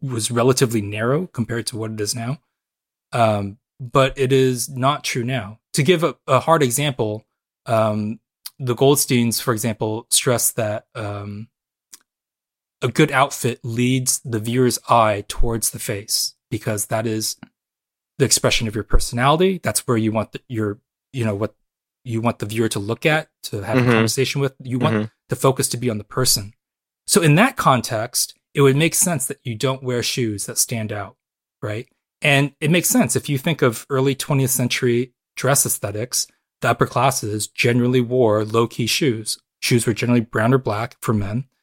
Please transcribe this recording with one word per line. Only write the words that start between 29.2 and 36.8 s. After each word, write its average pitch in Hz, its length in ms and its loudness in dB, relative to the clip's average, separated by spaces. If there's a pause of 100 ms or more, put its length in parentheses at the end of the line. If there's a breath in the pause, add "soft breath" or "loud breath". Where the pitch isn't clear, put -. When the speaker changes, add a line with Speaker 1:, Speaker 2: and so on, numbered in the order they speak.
Speaker 1:
that - 160 -10
you 117 120 -8
don't 131 280 -2
wear 123 200 -2
shoes 110 440 -2
that - 120 -8
stand 110 340 -2
out, 101 240 -10 (460)
right? 110 260 -6 (320)
And 143 400 2
it 151 100 0
makes 170 200 2
sense. 190 260 2
If 117 140 -4
you 139 80 0
think 156 240 0
of 120 260 0
early 135 260 2
twentieth 135 360 0
century 123 640 0 (220)
dress 139 280 2
aesthetics, 104 640 -4 (340)
the 127 80 0
upper 117 180 2